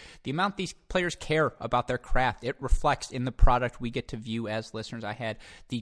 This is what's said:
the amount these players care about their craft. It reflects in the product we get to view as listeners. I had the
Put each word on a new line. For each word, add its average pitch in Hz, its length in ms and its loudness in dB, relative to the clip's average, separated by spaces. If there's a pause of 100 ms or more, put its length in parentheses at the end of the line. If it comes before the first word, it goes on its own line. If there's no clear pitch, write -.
(220)
the - 80 -8
amount 185 280 -2
these 190 160 -6 (160)
players 180 260 0
care 156 440 0
about 120 280 -2
their 123 100 -2
craft. - 460 0
It 127 160 -4
reflects - 500 2
in 127 160 -4
the 123 60 -4
product 123 500 6
we 120 80 -4
get 120 200 -8
to 123 80 -10
view 110 300 -6
as 110 280 -6
listeners. 113 280 -10
I 104 100 -6
had 113 240 -8 (320)
the 120 120 -6